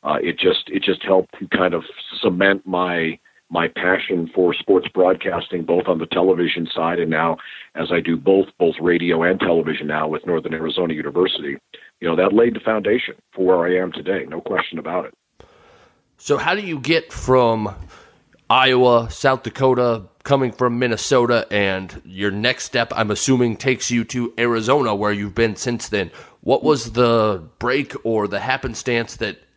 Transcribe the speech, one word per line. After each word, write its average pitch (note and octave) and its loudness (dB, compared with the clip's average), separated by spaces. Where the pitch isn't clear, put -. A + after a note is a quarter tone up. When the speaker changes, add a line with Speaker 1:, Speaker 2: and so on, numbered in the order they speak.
Speaker 1:
uh, D2 -2
it E2+ -4
just, - 2
it F#2+ -2
just - -2
helped F#2+ 2
to F#2 -10
kind F2+ 2
of D#2+ -4
cement G2 2
my, F2 -2
my E2+ 0
passion F2+ -2
for F2 2
sports F#2 2
broadcasting, F2+ 0
both E2+ 0
on E2+ 0
the E2 -6
television F2 2
side E2+ -2
and D#2+ -2
now D#2+ 0
as D#2+ -4
I F2 0
do E2 -2
both, F#2+ 4
both E2 2
radio E2+ 2
and F2+ 2
television D#2+ 0
now D2+ -2
with D#2 -6
Northern D#2+ -2
Arizona D#2+ -4
University. D2+ -2
You F2 -2
know, E2 0
that F#2+ 2
laid A#2 4
the A2 -8
foundation G#2+ -2
for F#2 -2
where F2 4
I F#2 2
am F2+ -4
today, E2+ -6
no D#2+ -10
question F#2 -6
about E2+ -6
it. - -18
Speaker 2:
So D3 0
how E3+ 0
do G#3 -4
you E3+ -6
get D#3 0
from A2+ 2
Iowa, B2 6
South C3+ 0
Dakota, B2 0
coming C3+ 2
from A#2+ 0
Minnesota, A#2+ 2
and F#2+ -2
your F#2+ -4
next A2 -2
step, A#2 -2
I'm G#2+ -2
assuming, A#2+ 0
takes C3 -2
you A#2 0
to A#2+ -6
Arizona, A#2 0
where G#2 -2
you've G2+ -6
been A2+ 0
since - -6
then? G2 -4
What C3 0
was B2 0
the A2 2
break C#3 -2
or A2 0
the F#2+ -4
happenstance A#2+ -4
that G#2+ -6